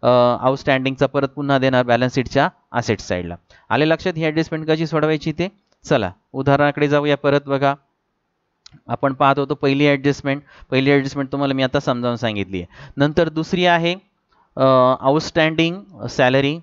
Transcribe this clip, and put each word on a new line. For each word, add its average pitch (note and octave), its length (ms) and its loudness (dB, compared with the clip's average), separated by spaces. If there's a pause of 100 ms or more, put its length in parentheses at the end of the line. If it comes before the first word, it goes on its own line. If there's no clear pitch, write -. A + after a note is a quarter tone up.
अ, B2 60 2 (320)
आउटस्टँडिंगचा C3 640 0
परत C3+ 220 -2
पुन्हा C#3 300 -2
देणार B2+ 260 2
बॅलन्स A#2+ 300 0
शीटच्या C3+ 340 0 (240)
असेट A2+ 280 -2
साईडला. F2 360 -8 (320)
आले C#3 200 2
लक्षात D#3+ 280 0
ही D#3+ 80 -4
ॲडजस्टमेंट D#3 440 -4
कशी D#3 180 0
सोडवायची D#3 460 -2
ते? E3+ 160 -4 (360)
चला A2 280 0 (200)
उदाहरणाकडे C#3 560 0
जाऊया D3 280 2
परत. C#3+ 300 0
बघा, C#3 280 0 (1120)
आपण - 240 -4
पाहत C#3 260 2
होतो C#3 160 -4
पहिली C#3 340 0
ॲडजस्टमेंट, C#3+ 540 -2 (280)
पहिली C3+ 200 2
ॲडजस्टमेंट C#3 420 0
तुम्हाला C#3 220 -2
मी C3+ 80 -2
आता C3 180 -2
समजावून A#2+ 360 -2
सांगितली G2+ 440 -4
आहे. - 360 -18
नंतर D3+ 320 2
दुसरी D#3+ 380 -2
आहे, E3+ 280 2 (600)
अ, C3 80 2 (360)
आउटस्टँडिंग D#3+ 1040 -2
सॅलरी. C3+ 560 2